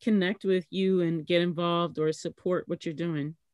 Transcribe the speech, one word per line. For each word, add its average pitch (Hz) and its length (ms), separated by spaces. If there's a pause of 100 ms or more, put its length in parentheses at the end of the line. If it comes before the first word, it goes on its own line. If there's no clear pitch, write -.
connect 202 440
with 185 260
you 190 320
and 165 240
get 175 160
involved 170 560
or 156 140
support 175 540
what 170 200
you're 165 80
doing? 156 400 (200)